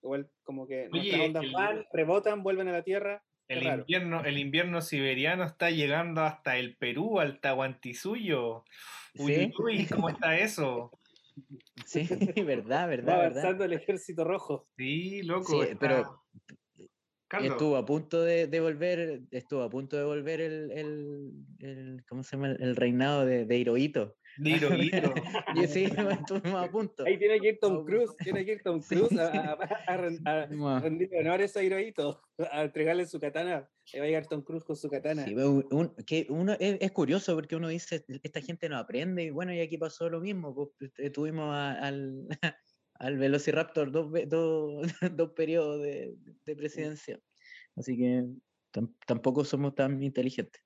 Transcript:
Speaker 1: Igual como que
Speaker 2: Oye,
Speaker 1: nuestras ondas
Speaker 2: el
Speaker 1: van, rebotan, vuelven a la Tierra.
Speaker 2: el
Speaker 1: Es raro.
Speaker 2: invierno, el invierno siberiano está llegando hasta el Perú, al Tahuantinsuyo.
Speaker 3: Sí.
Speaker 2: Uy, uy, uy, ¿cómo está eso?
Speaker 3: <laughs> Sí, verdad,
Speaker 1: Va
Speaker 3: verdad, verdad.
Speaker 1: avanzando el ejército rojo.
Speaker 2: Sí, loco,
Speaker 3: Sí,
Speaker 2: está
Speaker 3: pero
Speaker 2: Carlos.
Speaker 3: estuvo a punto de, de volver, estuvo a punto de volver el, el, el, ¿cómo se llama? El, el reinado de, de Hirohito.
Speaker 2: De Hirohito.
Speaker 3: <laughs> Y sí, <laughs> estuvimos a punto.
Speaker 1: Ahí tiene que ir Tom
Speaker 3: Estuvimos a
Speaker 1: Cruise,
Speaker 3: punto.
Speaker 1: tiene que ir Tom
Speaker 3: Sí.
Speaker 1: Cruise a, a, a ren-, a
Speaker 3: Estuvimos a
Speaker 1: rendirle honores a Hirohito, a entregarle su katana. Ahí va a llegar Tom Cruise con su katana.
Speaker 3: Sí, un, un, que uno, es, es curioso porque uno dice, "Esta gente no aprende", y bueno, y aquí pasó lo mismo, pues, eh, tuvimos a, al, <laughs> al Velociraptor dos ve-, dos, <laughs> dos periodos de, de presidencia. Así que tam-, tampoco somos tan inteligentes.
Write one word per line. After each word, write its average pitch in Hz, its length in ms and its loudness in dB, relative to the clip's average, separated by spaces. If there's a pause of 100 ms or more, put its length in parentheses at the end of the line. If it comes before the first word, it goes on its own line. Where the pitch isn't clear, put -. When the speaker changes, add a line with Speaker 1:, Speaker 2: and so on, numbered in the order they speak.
Speaker 1:
Igual 143 280 -4 (140)
como 135 240 -10
que 131 260 -6
Speaker 2:
Oye, 180 240 0
Speaker 1:
nuestras 156 100 4
ondas 160 160 0
Speaker 2:
el 135 80 -4
Speaker 1:
van, 208 420 0
rebotan, 196 500 2
vuelven 190 240 0
a 180 40 -2
la 170 120 0
Tierra. 202 400 -2 (240)
Speaker 2:
el 127 120 -4
Speaker 1:
Es - 60 -2
raro. 135 160 0
Speaker 2:
invierno, 165 420 0
el 143 140 0
invierno 160 440 0
siberiano 143 640 0
está 170 280 0
llegando 160 500 2
hasta 156 360 0
el 123 200 -4
Perú, 165 420 0
al 143 220 0
Tahuantinsuyo. 135 1200 -2 (520)
Speaker 3:
Sí. 143 80 -8
Speaker 2:
Uy, 143 120 4
uy, 185 180 4 (260)
uy, - 80 2
¿cómo 165 220 0
está 160 280 2
eso? 139 580 0
Speaker 3:
<laughs> - 60 -20 (840)
Sí, 160 200 -2 (380)
verdad, 131 380 0
Speaker 1:
Va - 20 0
Speaker 3:
verdad, 147 320 2
verdad. - 40 6
Speaker 1:
avanzando 185 440 2
el 175 80 0
ejército 170 500 -2
rojo. 170 440 -2 (100)
Speaker 2:
Sí, 175 460 -4
loco, 165 400 2
Speaker 3:
Sí, - 80 0
Speaker 2:
está - 80 -10
Speaker 3:
pero 135 440 2 (1040)
Speaker 2:
Carlos. 135 260 0
Speaker 3:
estuvo 147 220 4
a 127 120 2
punto 156 340 0
de, 170 240 4
de 151 140 0
volver, 160 640 0 (100)
estuvo 127 320 -4
a 117 80 -2
punto 135 260 -4
de 143 60 0
volver 147 380 -2
el, 156 300 -4
el, 147 600 -8 (260)
el, 131 500 -12
¿cómo 127 140 -8
se 131 140 -8
llama? 135 160 -2
El, 127 100 -4
el 127 140 2
reinado 127 500 4
de, 123 200 2
de 120 120 2
Hirohito. 123 580 2 (220)
Speaker 2:
De 151 140 0
Hirohito. 165 640 4
Speaker 3:
<laughs> 170 420 -4
Y 170 120 4
sí, 185 180 2
<laughs> 196 420 0
estuvimos 185 400 -2
a 170 40 -6
punto. 208 340 -4
Speaker 1:
Ahí 196 140 4
tiene 214 200 6
que 202 100 4
ir 214 100 -2
Tom 190 180 4
Speaker 3:
Estuvimos 156 60 -2
a - 20 -6
Speaker 1:
Cruise, 214 240 4
Speaker 3:
punto. - 140 -8
Speaker 1:
tiene 190 220 -2
que 208 80 -2
ir 202 100 -6
Tom 170 180 0
Speaker 3:
Sí. 165 140 -2
Speaker 1:
Cruise 220 240 6
a, 156 320 0
a, - 20 0 (340)
a 180 100 0
ren-, 170 300 -2
a 156 140 2
Speaker 3:
Estuvimos 147 360 -2
a - 60 2
Speaker 1:
rendirle 170 360 0
honores 185 380 2
a 196 60 2
Hirohito, 190 580 0 (300)
a 151 120 0
entregarle 160 440 2
su 170 120 -8
katana. 156 500 -2 (240)
Ahí 131 60 -8
va 143 60 -2
a - 20 0
llegar 156 200 0
Tom 151 140 -4
Cruise 160 220 -8
con 151 120 -4
su 151 140 -8
katana. 143 360 -2
Speaker 3:
Sí, 104 100 -4
un, 135 360 4
un, 156 240 2 (120)
que 160 220 0
uno, 175 300 2
es, 196 200 2
es 190 120 2
curioso 175 440 2
porque 156 200 -4
uno 165 120 -2
dice, 165 360 -4 (200)
"Esta 156 180 -8
gente 170 280 -6
no 143 80 -4
aprende", 160 480 -2
y 160 40 -4
bueno, 175 240 -4
y 170 60 -2
aquí 160 180 -2
pasó 160 320 -4
lo 165 120 -4
mismo, 175 340 -6
pues, 143 160 -6 (260)
eh, 143 140 -4
tuvimos 151 420 -2
a, 143 200 -2
al, 139 560 -6
<laughs> 156 280 -2 (380)
al 135 220 -4
Velociraptor 147 760 2
dos 151 200 -2
ve-, 160 140 0
dos, 156 560 0
<laughs> 175 300 -2
dos 160 240 0
periodos 156 480 0
de, 139 320 -6 (300)
de 151 100 -6
presidencia. 151 640 -8 (560)
Así 127 220 -4
que 123 260 2 (480)
tam-, - 240 -4 (100)
tampoco 127 400 2
somos 139 300 0
tan 135 260 2
inteligentes. 127 640 -2